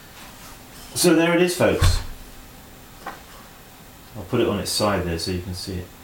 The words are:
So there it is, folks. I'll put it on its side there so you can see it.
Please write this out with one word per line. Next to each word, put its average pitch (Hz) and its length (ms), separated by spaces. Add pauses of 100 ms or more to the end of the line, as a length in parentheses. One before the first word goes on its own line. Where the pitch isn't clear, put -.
(920)
So 170 220
there 165 200
it 170 60
is, 175 140
folks. - 460 (2250)
I'll 98 60
put 120 180
it 117 60
on 104 120
its 90 120
side 98 340
there 85 120
so 92 140
you 90 100
can 92 120
see 92 220
it. 90 120 (160)